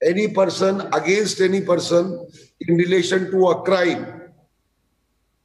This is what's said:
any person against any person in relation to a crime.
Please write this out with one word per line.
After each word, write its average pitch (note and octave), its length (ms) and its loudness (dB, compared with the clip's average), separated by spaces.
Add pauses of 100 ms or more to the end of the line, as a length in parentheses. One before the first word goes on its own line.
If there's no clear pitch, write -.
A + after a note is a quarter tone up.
any F#3 240 0
person F#3+ 540 0 (100)
against F3+ 480 0
any F#3+ 220 2
person F3 640 0 (340)
in E3+ 160 0
relation F3 540 0
to F#3 160 4
a E3+ 160 0
crime. F3 720 -2 (1120)